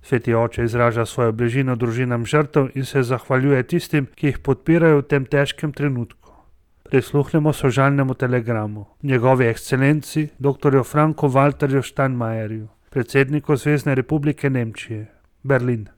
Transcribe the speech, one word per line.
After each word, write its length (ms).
Sveti 320
oče 300
izraža 420
svojo 260
bližino 440
družinam 500
žrtev 500
in 100
se 180
zahvaljuje 600
tistim, 420
ki 120
jih 120
podpirajo 600
v 80
tem 160
težkem 480
trenutku. 560
Prisluhnemo 720
sožalnemu 600
telegramu. 720
Njegovi 460
ekscelenci, 760
doktorju 440
Franku 440
Walterju 540
Steinmeierju, 880
predsedniku 680
Zvezne 400
republike 540
Nemčije, 580
Berlin. 440